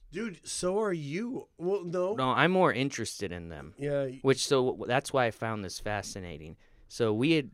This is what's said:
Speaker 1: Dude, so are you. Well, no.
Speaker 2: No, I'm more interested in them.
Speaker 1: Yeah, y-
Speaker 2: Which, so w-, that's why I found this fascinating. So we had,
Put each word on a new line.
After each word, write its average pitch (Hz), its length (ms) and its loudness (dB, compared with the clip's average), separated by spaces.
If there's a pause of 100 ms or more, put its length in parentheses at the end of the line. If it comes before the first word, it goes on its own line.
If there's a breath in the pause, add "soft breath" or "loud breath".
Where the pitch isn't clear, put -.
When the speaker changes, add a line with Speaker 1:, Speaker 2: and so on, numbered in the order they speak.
(120)
Speaker 1:
Dude, 196 340 -6
so 190 340 0
are 208 120 0
you. 170 640 -6
Well, 180 280 -2
no. 180 300 0
Speaker 2:
No, 131 160 2
I'm 131 200 4
more 185 220 6
interested 113 580 -2
in 85 180 -8
them. 78 300 -12
Speaker 1:
Yeah, 143 260 -2
y- 131 180 -8
Speaker 2:
Which, 135 220 4
so 131 220 4
w-, 104 220 -2
that's 131 240 0
why 127 140 4
I 113 40 2
found 107 340 -4
this 87 140 -8
fascinating. 87 800 -8 (320 soft breath)
So 113 260 2
we 135 180 4
had, 143 220 0